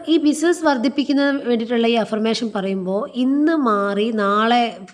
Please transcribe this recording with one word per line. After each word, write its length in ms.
ഈ 100
ബിസിനസ് 460
വർദ്ധിപ്പിക്കുന്നതിന് 800
വേണ്ടിയിട്ടുള്ള 460
ഈ 60
അഫർമേഷൻ 640
പറയുമ്പോൾ 600
ഇന്ന് 400
മാറി 560
നാളെ 680